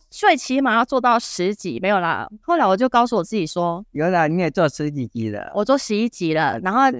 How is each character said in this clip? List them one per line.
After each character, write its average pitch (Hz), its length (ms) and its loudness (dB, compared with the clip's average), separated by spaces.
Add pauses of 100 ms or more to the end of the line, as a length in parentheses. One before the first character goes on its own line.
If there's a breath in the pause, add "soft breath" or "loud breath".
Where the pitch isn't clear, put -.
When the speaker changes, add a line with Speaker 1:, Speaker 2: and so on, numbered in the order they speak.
(100)
Speaker 1:
最 381 260 2
起 262 240 -2
码 247 160 2
要 233 80 4
做 262 160 -2
到 240 180 4
十 190 360 -4
集。” 151 280 -8
没 185 60 0
有 202 100 2
啦。 165 300 -2 (140)
后 339 140 0
来 277 100 4
我 190 100 4
就 254 120 2
告 247 180 2
诉 240 100 -2
我 175 80 0
自 196 100 -8
己 185 120 0
说， 175 440 -4
Speaker 2:
有 151 180 -2
啦， 175 180 2
你 165 140 0
也 170 100 0
做 170 180 2
十 151 220 -4
几 139 160 -6
集 110 240 -6
了。 104 240 -10
Speaker 1:
我 208 100 0
做 262 120 4
十 226 200 -2
一 226 120 0
集 165 260 -2
了， 156 180 2
Speaker 2:
啊， 113 100 -4
Speaker 1:
然 185 100 -2
后 262 280 4